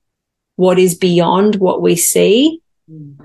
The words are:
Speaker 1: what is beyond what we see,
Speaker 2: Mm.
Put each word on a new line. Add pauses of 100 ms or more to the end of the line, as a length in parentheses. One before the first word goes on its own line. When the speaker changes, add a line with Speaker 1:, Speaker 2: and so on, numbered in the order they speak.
(560)
Speaker 1:
what
is
beyond
what
we
see, (300)
Speaker 2:
Mm. (100)